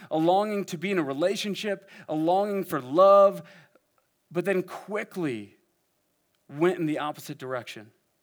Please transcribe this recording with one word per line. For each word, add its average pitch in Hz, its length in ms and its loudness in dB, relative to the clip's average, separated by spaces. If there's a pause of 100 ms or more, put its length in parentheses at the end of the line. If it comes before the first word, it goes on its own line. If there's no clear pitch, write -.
(100)
a 156 80 0
longing 196 480 2
to 180 100 -10
be 165 140 -6
in 190 80 0
a 160 40 0
relationship, 190 840 -4 (220)
a 151 40 -2
longing 190 480 0
for 160 160 -6
love, 190 720 6 (800)
but 165 140 -4
then 185 180 0
quickly 175 960 -8 (880)
went 156 320 0
in 156 60 -2
the 151 140 -2
opposite 147 400 -8
direction, 117 520 -10 (320)